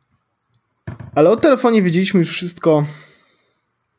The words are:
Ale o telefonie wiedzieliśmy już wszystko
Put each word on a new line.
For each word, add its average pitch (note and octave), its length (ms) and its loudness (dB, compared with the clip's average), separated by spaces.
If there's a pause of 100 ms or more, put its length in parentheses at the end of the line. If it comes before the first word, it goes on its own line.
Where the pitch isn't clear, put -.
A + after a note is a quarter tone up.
(1160)
Ale D3+ 140 4
o A3+ 80 2
telefonie B3 440 2
wiedzieliśmy F#3 380 0
już D#3+ 120 0
wszystko D#3+ 540 -2 (1120)